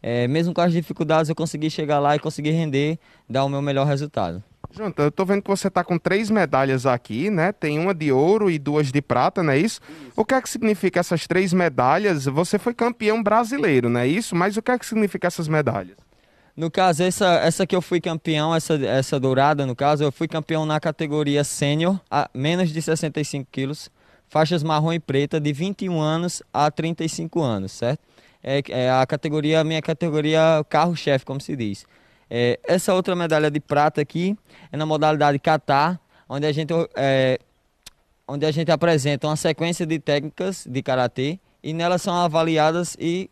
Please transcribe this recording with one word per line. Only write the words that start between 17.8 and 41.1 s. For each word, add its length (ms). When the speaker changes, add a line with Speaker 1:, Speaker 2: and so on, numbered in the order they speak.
Speaker 1:
fui 180
campeão, 540
essa, 220
essa 440
dourada, 460
no 100
caso, 280
eu 80
fui 160
campeão 400
na 120
categoria 640
sênior, 560
a 220
menos 360
de 120
sessenta 380
e 60
cinco 260
quilos, 380
faixas 340
marrom 300
e 60
preta, 420
de 100
vinte 300
e 80
um 100
anos 420
a 180
trinta 320
e 60
cinco 320
anos, 320
certo? 260
É, 280
é 200
a 160
categoria, 540
a 60
minha 160
categoria 880
carro-chefe, 560
como 160
se 160
diz. 280
É, 300
essa 300
outra 200
medalha 380
de 80
prata 400
aqui 380
é 60
na 80
modalidade 520
kata, 640
onde 160
a 80
gente, 200
é, 440
onde 200
a 60
gente 200
apresenta 560
uma 80
sequência 500
de 140
técnicas 640
de 160
karatê 560